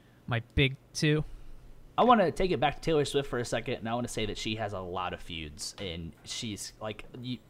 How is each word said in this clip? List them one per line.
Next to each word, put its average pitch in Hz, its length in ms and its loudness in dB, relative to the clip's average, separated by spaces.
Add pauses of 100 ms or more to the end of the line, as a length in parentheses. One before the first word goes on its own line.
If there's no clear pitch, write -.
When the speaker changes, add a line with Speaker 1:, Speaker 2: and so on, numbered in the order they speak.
(280)
Speaker 1:
my 117 140 0 (140)
big 135 200 6 (180)
two? 151 300 4 (720)
Speaker 2:
I 190 60 6
wanna 214 280 8
take 190 200 0
it 143 80 0
back 143 160 2
to - 60 -14
Taylor 151 240 4
Swift 139 240 -2
for 120 100 -2
a 117 60 -2
second, 120 300 -4
and 110 140 -6
I 117 40 -4
wanna 120 140 -2
say 113 200 -2
that 98 100 -4
she 110 200 -2
has 104 160 -4
a 92 80 -4
lot 90 320 -4
of 85 80 -8
feuds, 78 580 -10
and 85 320 -6 (140)
she's, - 560 -8
like, 110 240 -8 (120)
y-, 123 220 -8 (100)